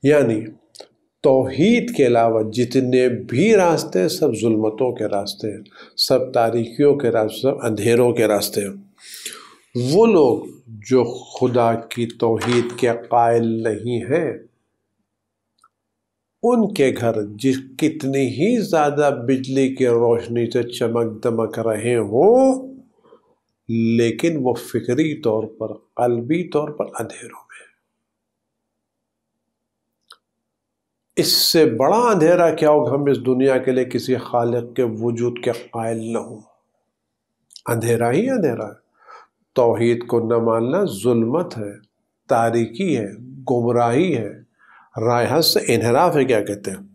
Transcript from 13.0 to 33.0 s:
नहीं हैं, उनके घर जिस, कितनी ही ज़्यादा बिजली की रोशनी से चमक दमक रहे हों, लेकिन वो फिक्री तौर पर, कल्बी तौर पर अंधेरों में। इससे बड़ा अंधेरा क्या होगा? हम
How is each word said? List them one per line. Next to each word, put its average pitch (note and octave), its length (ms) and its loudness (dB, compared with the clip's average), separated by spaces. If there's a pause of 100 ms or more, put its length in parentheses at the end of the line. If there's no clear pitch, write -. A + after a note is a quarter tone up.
नहीं A2+ 340 -4
हैं, C3+ 440 -4 (2000)
उनके G#3 500 2
घर A2+ 300 -2
जिस, G#2 360 -2
कितनी C3+ 600 -4
ही C3+ 380 0
ज़्यादा D3 540 0
बिजली C3 580 -2
की C3 180 -2
रोशनी A#2 600 0
से A#2 160 -2
चमक A2+ 640 -4
दमक A2+ 340 -2
रहे A2+ 360 -2
हों, G#3+ 800 2 (960)
लेकिन A2+ 680 0
वो B2+ 180 0
फिक्री C3+ 600 -4
तौर G#2+ 300 -2
पर, G#2+ 280 -10
कल्बी B2 680 -4
तौर D3+ 280 -4
पर D3 140 -8
अंधेरों - 540 -14
में। - 280 -20 (3500)
इससे - 480 4
बड़ा C3+ 300 2
अंधेरा F3 580 4
क्या D#3 160 2
होगा? C#3 200 4
हम C#3 180 0